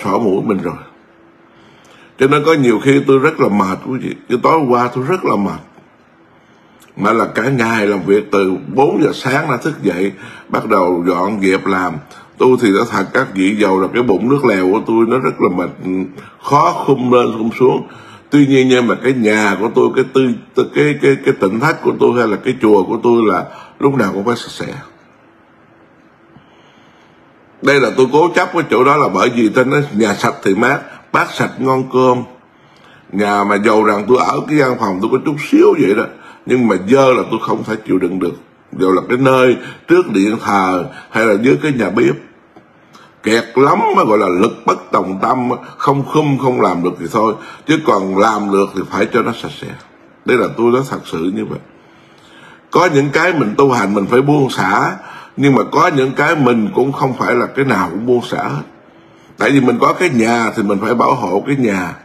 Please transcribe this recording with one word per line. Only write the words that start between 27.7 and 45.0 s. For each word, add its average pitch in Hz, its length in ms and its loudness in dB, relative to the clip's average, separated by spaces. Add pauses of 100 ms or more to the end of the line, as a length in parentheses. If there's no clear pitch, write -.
là 117 160 0
tôi 131 160 6
cố 165 220 4
chấp 180 180 0
cái 170 180 0
chỗ 117 140 4
đó 143 120 4
là 139 120 2
bởi 95 200 0
vì 117 200 0
tên 123 220 2
nó 143 60 0 (160)
nhà 104 220 0
sạch 117 280 -2
thì 98 120 0
mát, 123 240 0 (340)
bát 165 220 0
sạch 117 240 -4
ngon 131 340 0
cơm. 127 300 2 (920)
Nhà 101 320 0
mà 101 120 0
dầu 107 280 2
rằng 104 240 0
tôi 123 100 4
ở 123 300 -2
cái 151 100 2
gian 127 200 2
phòng 98 240 -2
tôi 113 100 -2
có 131 120 2
chút 151 120 -4 (140)
xíu 359 300 6
vậy 98 140 2
đó, - 100 0 (420)
nhưng 120 220 2
mà 98 80 2 (120)
dơ 131 240 6
là 107 180 2
tôi 110 120 -2
không - 220 -4
thể 107 120 -6 (100)
chịu 92 120 0
đựng 92 200 -2
được. 87 160 -4 (440)
Dầu 92 140 2
là 87 160 2
cái 123 100 0
nơi 127 380 4 (320)
trước 175 240 4
điện 104 320 2
thờ 92 400 0 (260)
hay 113 160 0
là 107 160 4
dưới 143 200 2
cái 151 100 -2
nhà 110 180 -2
bếp, 120 240 2 (1080)
kẹt 117 220 0 (100)
lắm, 147 240 4 (180)
mà - 80 4
gọi 107 140 2
là 98 100 0
lực 90 240 0 (140)
bất - 120 0 (140)
tòng 95 300 -2